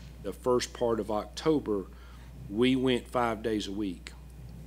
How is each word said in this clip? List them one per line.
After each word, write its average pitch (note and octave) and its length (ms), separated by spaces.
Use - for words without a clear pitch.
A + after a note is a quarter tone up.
the G2 100
first B2 400
part A#2 280
of G#2 100
October, G#2+ 720
we B2 240
went B2+ 320
five A#2 360
days G#2+ 260
a G2 40
week. G2 400